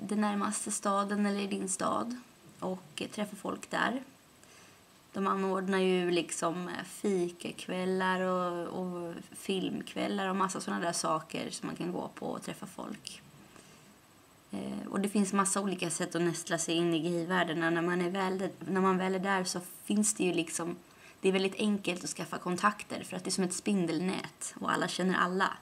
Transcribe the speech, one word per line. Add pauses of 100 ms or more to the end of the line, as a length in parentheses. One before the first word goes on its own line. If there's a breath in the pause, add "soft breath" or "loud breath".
den
närmaste
staden
eller
i
din
stad (440)
och,
eh,
träffa
folk
där. (1080 loud breath)
De
anordnar
ju
liksom,
eh,
fikakvällar
och,
och (180)
filmkvällar
och
massa
såna
där
saker
som
man
kan
gå
på
och
träffa
folk. (1300 loud breath)
Eh,
och
det
finns
massa
olika
sätt
att
nästla
sig
in
i
gayvärlden.
När,
när
man
är
väl, (100)
när
man
väl
är
där
så (240)
finns
det
ju
liksom... (440 loud breath)
Det
är
väldigt
enkelt
att
skaffa
kontakter
för
att
det
är
som
ett
spindelnät
och
alla
känner
alla,